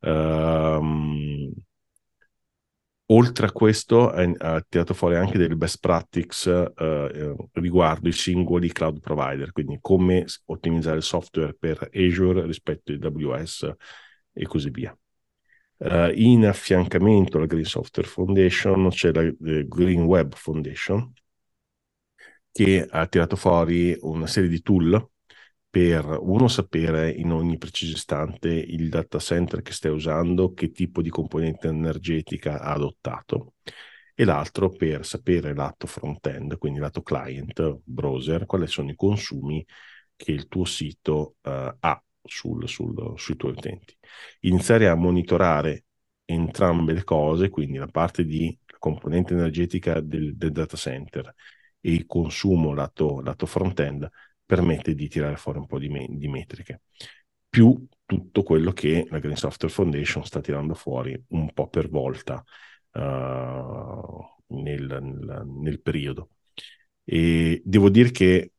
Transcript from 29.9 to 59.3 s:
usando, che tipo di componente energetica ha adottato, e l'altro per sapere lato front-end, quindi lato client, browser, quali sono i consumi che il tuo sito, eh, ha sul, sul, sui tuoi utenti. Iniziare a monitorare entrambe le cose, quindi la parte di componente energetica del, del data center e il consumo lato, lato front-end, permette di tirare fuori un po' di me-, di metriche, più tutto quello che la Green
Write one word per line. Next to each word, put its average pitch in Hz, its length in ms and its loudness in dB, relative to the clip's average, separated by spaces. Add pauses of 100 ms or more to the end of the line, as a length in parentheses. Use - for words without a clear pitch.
usando, 85 600 0
che 82 180 -4
tipo - 300 -4
di 80 80 -2
componente 80 600 -4
energetica 78 880 -4
ha 73 140 -6
adottato, - 800 -6 (600)
e 127 120 2
l'altro 90 440 0
per 78 360 -4
sapere 80 480 -2
lato 71 340 -6
front-end, 73 720 -8
quindi 71 220 -6
lato 73 220 -6
client, 67 840 -6
browser, 71 600 -4
quali 90 220 -2
sono 71 220 -6
i 71 60 -10
consumi 78 680 -2 (480)
che - 200 -6
il 71 160 -8
tuo 90 160 -2
sito, 76 760 -6
eh, 67 380 -8
ha 76 240 -2 (180)
sul, - 460 -10
sul, - 480 -8
sui - 220 -8
tuoi - 160 -6
utenti. - 440 -14 (440)
Iniziare 98 480 6
a 85 60 6
monitorare 85 880 2 (400)
entrambe 82 640 0
le 87 140 -2
cose, 80 420 2
quindi 69 300 -4
la 67 100 -10
parte 82 380 -2
di 80 340 -4 (180)
componente 80 560 -2
energetica 85 680 -2
del, 78 340 -6
del 82 160 -4
data 78 240 -6
center 67 580 -10 (460)
e 82 140 0
il 82 120 0
consumo 82 680 0
lato, 71 480 -4
lato 67 240 -6
front-end, 71 640 -4 (420)
permette 82 440 2
di 73 120 -8
tirare 73 300 -4
fuori 73 220 -8
un 71 60 -12
po' - 140 -8
di 71 80 -8
me-, 71 220 -8
di 73 180 -8
metriche, - 540 -12 (640)
più - 400 6 (180)
tutto 95 380 -2
quello 82 300 2
che 82 360 0
la 78 100 -6
Green 73 180 -6